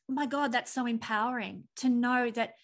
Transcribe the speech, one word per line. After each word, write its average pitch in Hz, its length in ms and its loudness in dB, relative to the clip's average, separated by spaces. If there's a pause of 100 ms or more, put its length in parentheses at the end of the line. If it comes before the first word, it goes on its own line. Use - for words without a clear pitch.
my 269 200 -2
God, 285 240 0
that's 240 200 0
so 254 140 -2
empowering 226 800 -2 (140)
to 262 120 2
know 247 400 4
that 226 240 -2 (100)